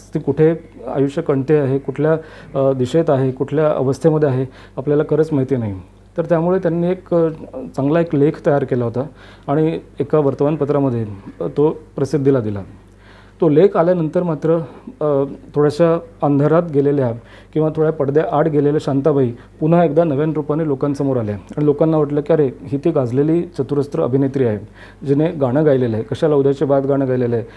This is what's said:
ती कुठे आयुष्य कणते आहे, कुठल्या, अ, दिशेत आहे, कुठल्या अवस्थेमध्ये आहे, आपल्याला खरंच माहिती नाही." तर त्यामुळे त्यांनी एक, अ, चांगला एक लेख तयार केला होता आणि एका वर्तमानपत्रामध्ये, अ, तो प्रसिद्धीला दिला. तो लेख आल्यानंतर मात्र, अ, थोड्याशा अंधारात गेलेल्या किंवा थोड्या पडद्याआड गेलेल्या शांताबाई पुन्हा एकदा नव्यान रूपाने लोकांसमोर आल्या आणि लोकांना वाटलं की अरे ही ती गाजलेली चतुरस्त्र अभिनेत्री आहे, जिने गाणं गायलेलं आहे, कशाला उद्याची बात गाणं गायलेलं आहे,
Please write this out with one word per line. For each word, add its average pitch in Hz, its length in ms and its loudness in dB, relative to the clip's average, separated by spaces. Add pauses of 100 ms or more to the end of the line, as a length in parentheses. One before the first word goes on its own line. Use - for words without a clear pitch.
(140)
ती 165 60 -2
कुठे 156 360 2 (400)
आयुष्य 139 260 0
कणते 139 340 0
आहे, 139 220 0
कुठल्या, 143 360 -2 (420)
अ, 135 180 2
दिशेत 156 360 0
आहे, 135 220 2
कुठल्या 143 400 0
अवस्थेमध्ये 151 580 0
आहे, 131 160 0 (320)
आपल्याला 147 320 0
खरंच 156 220 2
माहिती 135 240 0
नाही." 101 260 -6 (360)
तर 165 80 -4
त्यामुळे 170 340 0
त्यांनी 170 280 -2
एक, 185 260 -4
अ, 170 140 2 (480)
चांगला 143 260 0
एक 165 140 -2
लेख 147 160 2 (140)
तयार 143 180 2
केला 123 220 -2
होता 117 180 -4 (440)
आणि 156 320 0 (200)
एका 147 200 0
वर्तमानपत्रामध्ये, 139 880 0 (360)
अ, 87 60 -4 (100)
तो 156 200 2 (180)
प्रसिद्धीला 139 440 0
दिला. 104 220 -4 (800)
तो 170 80 4
लेख 196 280 4
आल्यानंतर 170 460 0
मात्र, 160 320 0 (460)
अ, 143 220 0 (320)
थोड्याशा 165 440 2 (220)
अंधारात 147 420 2 (100)
गेलेल्या 139 380 2 (420)
किंवा 156 220 0
थोड्या 156 160 2
पडद्याआड 156 560 0
गेलेल्या 147 340 2
शांताबाई 139 500 0 (280)
पुन्हा 170 260 4
एकदा 156 180 2
नव्यान 151 300 0
रूपाने 151 340 -2
लोकांसमोर 139 500 -2
आल्या 104 180 -2
आणि 147 300 -6
लोकांना 156 320 2
वाटलं 143 240 0
की 139 120 0
अरे 147 180 2 (100)
ही 107 160 -6
ती 165 140 0
गाजलेली 147 520 0
चतुरस्त्र 143 600 -4
अभिनेत्री 135 420 0
आहे, 107 140 -2 (460)
जिने 143 220 2
गाणं 147 380 0
गायलेलं 127 300 2
आहे, 110 80 -4
कशाला 151 320 0
उद्याची 139 300 2
बात 139 160 2
गाणं 135 260 0
गायलेलं 123 280 0
आहे, 110 100 -4 (120)